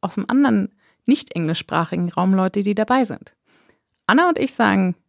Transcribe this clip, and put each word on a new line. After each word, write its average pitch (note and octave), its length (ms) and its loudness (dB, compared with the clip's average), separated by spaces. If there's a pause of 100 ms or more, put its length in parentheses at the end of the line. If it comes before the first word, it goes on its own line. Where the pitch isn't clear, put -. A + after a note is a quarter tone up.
aus G3 140 -6
dem - 140 -6
anderen B3+ 420 2 (360)
nicht - 280 0
englischsprachigen E3 720 -2
Raum F#3 260 0
Leute, F#3 260 0
die G3+ 140 0
dabei A#3+ 300 2
sind? - 300 -14 (720)
Anna D4+ 240 2
und - 80 0
ich C4 160 -2
sagen G3 420 2 (140)